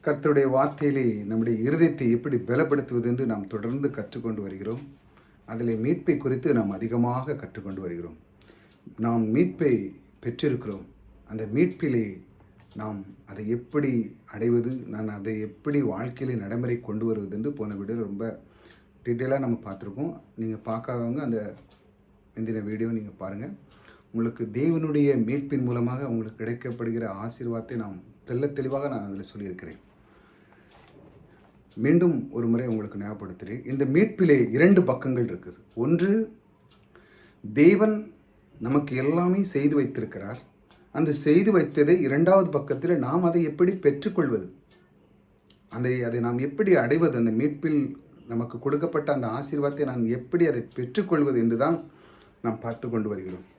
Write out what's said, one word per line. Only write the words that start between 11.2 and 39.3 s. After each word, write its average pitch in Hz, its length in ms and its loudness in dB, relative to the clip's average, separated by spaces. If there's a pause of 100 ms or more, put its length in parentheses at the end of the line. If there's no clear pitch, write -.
அந்த 110 120 -8 (140)
மீட்பிலே 139 500 0 (720)
நாம் 107 180 -8 (320)
அதை 101 140 -12 (120)
எப்படி 139 340 -2 (440)
அடைவது, 117 380 2 (200)
நான் 107 240 -6
அதை 104 180 -6 (120)
எப்படி 143 320 -2 (140)
வாழ்க்கையிலே 123 500 -6
நடைமுறை 120 340 -4 (120)
கொண்டு 107 200 -4
வருவது 104 300 -4
என்று 131 200 -4
போன 104 220 -6
வீடியோல 110 280 -6
ரொம்ப 101 160 -8 (840)
டீட்டெயிலாக 131 380 0
நம்ம 117 200 0
பார்த்துருக்கோம். 104 480 -8 (300)
நீங்க 113 160 -4 (100)
பார்க்காதவங்க 120 580 -4
அந்த 113 140 -2 (960)
முந்தின 110 320 -4
வீடியோ 110 300 -4
நீங்க 101 240 -10
பாருங்க. 101 260 -10 (640)
உங்களுக்கு 117 320 -2 (160)
தேவனுடைய 151 480 2 (200)
மீட்பின் 139 400 -2
மூலமாக 123 440 -2
உங்களுக்கு 110 300 -6
கிடைக்கப்படுகிற 117 640 -4 (180)
ஆசீர்வாதத்தை 117 580 -6
நாம் 98 160 -10 (320)
தெள்ளத் 143 280 -2
தெளிவாக 139 360 -2
நான் 104 140 -6
அதுல 98 240 -10
சொல்லியிருக்கிறேன். 92 480 -12 (2000)
மீண்டும் 170 300 6 (220)
ஒரு 117 140 -2
முறை 120 220 2
உங்களுக்கு 104 280 -4
ஞாபகப்படுத்துகிறேன். 101 720 -10
இந்த 139 140 0 (100)
மீட்பிலே 175 420 6 (200)
இரண்டு 180 240 8 (100)
பக்கங்கள் 127 400 0
இருக்குது. 87 280 -12 (260)
ஒன்று, 170 280 4 (1500)
தேவன் 208 340 8 (680)
நமக்கு 139 260 2 (100)
எல்லாமே 175 380 2 (140)